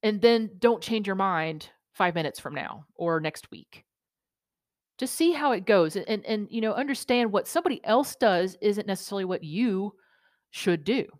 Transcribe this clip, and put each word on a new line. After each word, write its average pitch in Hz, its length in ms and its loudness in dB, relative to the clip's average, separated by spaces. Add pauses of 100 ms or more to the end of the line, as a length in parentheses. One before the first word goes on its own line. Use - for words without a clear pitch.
And 214 180 0
then 226 380 4
don't 233 240 2
change 220 240 -2
your 190 100 -2
mind 160 540 -2 (220)
five 180 220 0
minutes 160 260 -4
from 147 140 -10
now - 400 -8
or 165 260 -2
next 156 300 -6
week. - 340 -20 (1120)
Just 254 160 -6
see 330 180 2
how 294 200 0
it 190 140 -2
goes 180 300 6
and, 185 120 -6
and, 208 160 -4
and, 214 260 -4
you 226 100 -4
know, 220 120 0
understand 247 600 0
what 196 160 0
somebody 330 360 -2
else 254 320 0
does 185 460 2
isn't 208 240 0
necessarily 196 380 -4
what 180 200 -4
you 196 500 -2 (560)
should 165 340 -2
do. 247 220 0 (140)